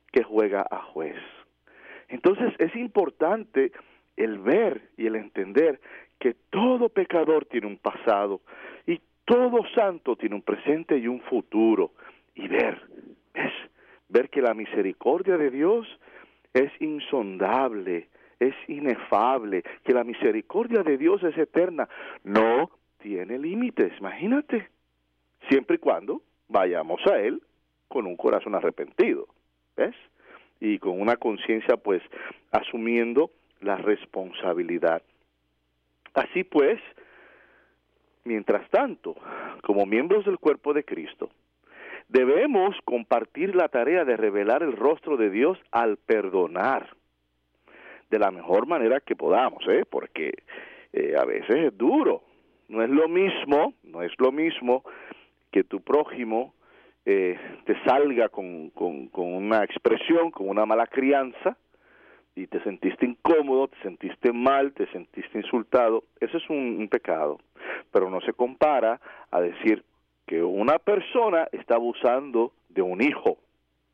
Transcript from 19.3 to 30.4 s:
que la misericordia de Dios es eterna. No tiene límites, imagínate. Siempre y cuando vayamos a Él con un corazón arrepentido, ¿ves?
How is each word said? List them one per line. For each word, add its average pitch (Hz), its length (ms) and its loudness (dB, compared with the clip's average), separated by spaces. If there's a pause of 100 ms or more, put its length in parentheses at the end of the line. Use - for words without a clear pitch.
que 123 100 6
la 120 100 6
misericordia 147 800 0
de 147 160 2
Dios 180 240 4
es 160 160 0
eterna. 160 500 0 (360)
No 113 460 2 (280)
tiene 104 400 -8
límites, 185 600 -2
imagínate. 196 720 -4 (800)
Siempre 135 280 2
y - 20 -2
cuando 101 440 -2 (260)
vayamos 90 580 0
a 190 140 6
Él 107 220 -2 (460)
con 117 180 -4
un 90 100 -8
corazón 104 380 0
arrepentido, 92 720 -2 (500)
¿ves? 214 180 -2 (640)